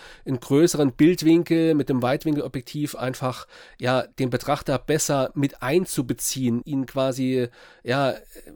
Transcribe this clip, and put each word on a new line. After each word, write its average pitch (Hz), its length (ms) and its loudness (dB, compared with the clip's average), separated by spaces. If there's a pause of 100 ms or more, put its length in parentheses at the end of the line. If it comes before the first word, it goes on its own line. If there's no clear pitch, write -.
(260)
einen 131 140 -4
größeren 147 520 2
Bildwinkel 165 840 4
mit 143 140 0
dem 127 140 0
Weitwinkelobjektiv 143 960 -4
einfach, 127 500 -6 (340)
ja, 123 220 0 (160)
den 131 100 0
Betrachter 135 500 -2
besser 147 560 0
mit 139 280 -2
einzubeziehen, 131 1040 -2
ihn 135 200 -4
quasi, 131 640 -2 (340)
ja, 131 320 -2 (420)